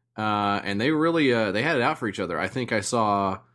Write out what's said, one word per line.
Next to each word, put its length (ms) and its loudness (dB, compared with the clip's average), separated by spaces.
Uh, 460 0
and 180 -4
they 100 2
really, 420 2
uh, 180 2
they 100 0
had 140 0
it 60 2
out 160 0
for 100 -4
each 120 -6
other. 200 -4
I 80 -2
think 240 -6
I 100 0
saw, 580 0